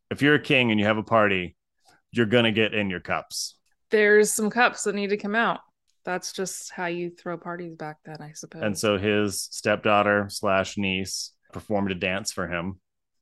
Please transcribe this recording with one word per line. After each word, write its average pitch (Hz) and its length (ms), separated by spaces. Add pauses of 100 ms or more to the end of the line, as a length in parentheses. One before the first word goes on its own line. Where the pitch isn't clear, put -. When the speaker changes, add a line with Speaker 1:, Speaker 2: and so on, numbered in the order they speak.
Speaker 1:
if 107 120
you're 147 140
a 143 60
king 127 300
and 107 80
you 101 60
have 107 120
a 110 60
party, 98 520 (560)
you're 117 140
gonna 117 260
get 107 220
in 104 160
your 90 100
cups. - 560 (340)
Speaker 2:
There's 208 420
some 214 180
cups 233 340
that 185 120
need 202 160
to 208 60
come 208 180
out. 220 240 (440)
That's 180 300
just - 380
how 180 160
you 175 240
throw 175 260
parties 170 380
back 156 300
then, 156 160
I 151 120
suppose. - 300
Speaker 1:
And 104 140
so 104 200
his 104 540
stepdaughter 104 760
slash 95 480
niece 95 540 (220)
performed 98 380
a 95 40
dance 95 360
for 92 160
him. 87 320 (420)